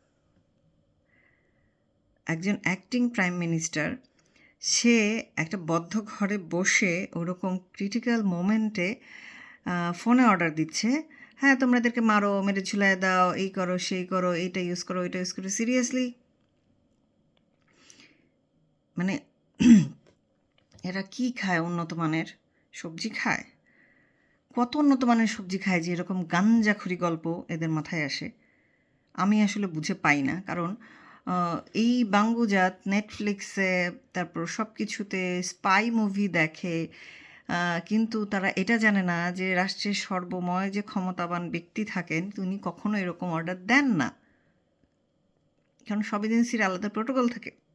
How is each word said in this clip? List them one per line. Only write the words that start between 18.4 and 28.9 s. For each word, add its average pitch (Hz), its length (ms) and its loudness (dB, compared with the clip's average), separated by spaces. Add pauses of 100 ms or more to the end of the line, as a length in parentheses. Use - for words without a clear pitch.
মানে 190 200 -2 (400)
<clears throat> - 1200 4
এরা 185 200 -4
কি 247 300 -4
খায় 180 280 0
উন্নত 170 320 -4
মানের? 160 340 -2 (460)
সবজি 170 360 -10
খায়? - 360 -4 (1120)
কত 240 200 0
উন্নত 277 280 4
মানের 226 220 4
সবজি 196 320 -4
খায় 185 220 0
যে 175 120 -2
এরকম 180 320 -4
গাঞ্জাখুরি 208 720 2
গল্প 170 520 -2
এদের 165 200 -4
মাথায় 156 380 -2
আসে? - 240 -8 (840)